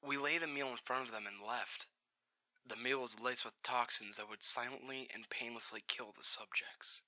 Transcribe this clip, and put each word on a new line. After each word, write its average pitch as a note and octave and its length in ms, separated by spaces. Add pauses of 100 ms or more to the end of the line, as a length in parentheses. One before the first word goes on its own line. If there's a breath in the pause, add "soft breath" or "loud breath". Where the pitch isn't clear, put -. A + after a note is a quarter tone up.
We C#3 140
laid D3 240
the E3 60
meal C#3+ 220
in B2 100
front C3 280
of A#2 60
them G#2+ 140
and G2+ 140
left. G#2+ 460 (760)
The A#2+ 120
meal B2+ 240
was A#2+ 200
laced A#2+ 240
with - 180
toxins A#2 540
that G#2+ 120
would G#2+ 140
silently C3 720
and A2+ 160
painlessly A2+ 580
kill A2 300
the - 80
subjects. - 840